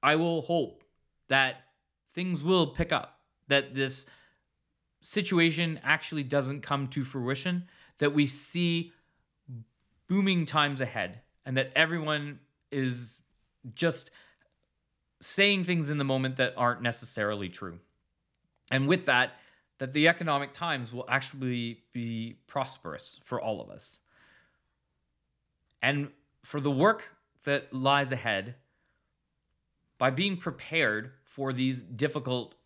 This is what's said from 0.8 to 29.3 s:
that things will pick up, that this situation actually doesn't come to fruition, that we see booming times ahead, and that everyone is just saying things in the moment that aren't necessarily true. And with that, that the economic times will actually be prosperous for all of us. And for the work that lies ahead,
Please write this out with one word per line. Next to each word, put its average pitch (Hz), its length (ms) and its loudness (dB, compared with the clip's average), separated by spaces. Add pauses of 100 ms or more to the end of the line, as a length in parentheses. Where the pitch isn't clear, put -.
that 135 280 4 (580)
things 175 280 -2
will 175 260 4
pick 165 240 -4
up, - 260 -4 (300)
that 139 260 2
this 131 320 -4 (920)
situation 165 840 0
actually 151 400 0
doesn't 135 380 0
come 139 280 -2
to 131 160 -4
fruition, 135 640 -4 (320)
that 147 160 2
we 147 120 4
see 170 680 -2 (1120)
booming 185 400 2
times 143 340 2
ahead, 107 400 -4 (260)
and 131 100 -2
that 131 180 0
everyone 151 640 0 (320)
is 127 520 -4 (520)
just - 360 -2 (1080)
saying 196 440 2
things 170 260 0
in 147 80 0
the 139 60 2
moment 131 320 0
that 127 200 2
aren't 120 260 2
necessarily 107 680 -2
true. 87 320 -12 (880)
And 135 160 0
with 180 200 2
that, 127 260 4 (460)
that 131 140 -6
the 151 160 6
economic 151 440 0
times 131 400 -4
will 123 160 -8
actually 123 720 -2 (100)
be 117 440 -6 (100)
prosperous - 800 -8
for - 160 -4
all 110 200 -4
of 50 100 -14
us. - 300 -14 (1800)
And 143 280 0 (340)
for 147 160 -6
the 143 100 0
work 185 340 4 (400)
that 143 280 -2
lies 135 400 2
ahead, 113 420 -4 (1400)